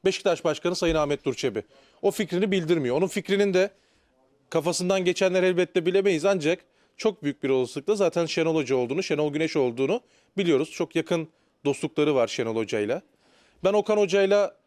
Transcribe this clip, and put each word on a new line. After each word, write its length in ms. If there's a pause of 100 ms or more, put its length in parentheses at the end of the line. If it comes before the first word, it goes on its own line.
Beşiktaş 400
Başkanı 320
Sayın 180
Ahmet 320
Nur 80
Çebi. 280 (400)
O 80
fikrini 400
bildirmiyor. 460
Onun 100
fikrinin 480
de 160 (800)
kafasından 540
geçenler 380
elbette 440
bilemeyiz 380
ancak 400 (320)
çok 260
büyük 200
bir 60
olasılıkla 460
zaten 320
Şenol 280
Hoca 220
olduğunu, 260
Şenol 300
Güneş 240
olduğunu 440 (380)
biliyoruz. 320
Çok 260
yakın 320 (360)
dostlukları 500
var 140
Şenol 280
Hoca'yla. 460 (640)
Ben 80
Okan 240
Hoca'yla 600 (100)